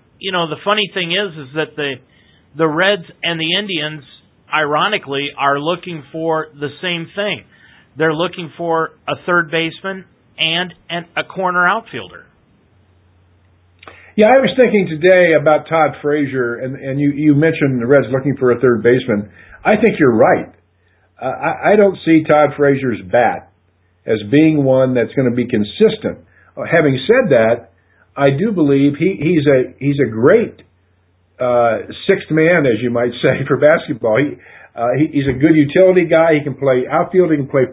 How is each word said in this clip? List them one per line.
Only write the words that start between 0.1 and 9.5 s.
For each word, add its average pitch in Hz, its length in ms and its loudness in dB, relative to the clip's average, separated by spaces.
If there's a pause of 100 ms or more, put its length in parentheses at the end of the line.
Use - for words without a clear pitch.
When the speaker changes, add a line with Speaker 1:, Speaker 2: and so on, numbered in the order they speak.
Speaker 1:
you 190 140 -10
know, 175 160 -4
the 151 160 -10
funny 208 280 -2
thing 170 200 -6
is, 196 200 -4
is 143 220 -18
that 151 220 -6
the, 143 160 -6 (640)
the 160 100 0
Reds 175 420 0 (140)
and 165 160 -6
the 160 180 -2
Indians, 156 480 -8 (480)
ironically, 147 760 -2 (100)
are 139 220 0
looking 170 500 -6
for 160 420 -4
the 143 180 -8 (120)
same 175 320 -6
thing. 190 300 -6 (520)
They're 156 180 0
looking 170 420 -6
for 165 340 -4 (160)
a 143 80 -6 (100)
third 175 260 0